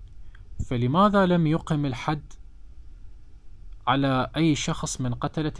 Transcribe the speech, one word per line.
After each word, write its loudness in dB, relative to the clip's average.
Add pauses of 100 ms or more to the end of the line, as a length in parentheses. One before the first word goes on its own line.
(720)
فلماذا 4
لم 6
يقم 2
الحد -4 (1500)
على 4
أي 6
شخص -2
من 0
قتلة -2